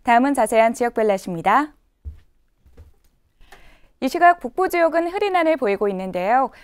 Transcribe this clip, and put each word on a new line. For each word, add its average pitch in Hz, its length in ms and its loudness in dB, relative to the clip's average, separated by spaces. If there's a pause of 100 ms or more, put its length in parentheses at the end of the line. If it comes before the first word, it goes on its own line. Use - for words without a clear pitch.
다음은 254 320 2
자세한 226 400 2
지역별 233 320 -2
날씨입니다. 196 680 -2 (2250)
이 262 80 -4
시각 349 320 4
북부 359 280 -4
지역은 339 400 0
흐린 392 280 -2
하늘 320 200 2
보이고 208 300 -2
있는데요. 190 640 -2 (140)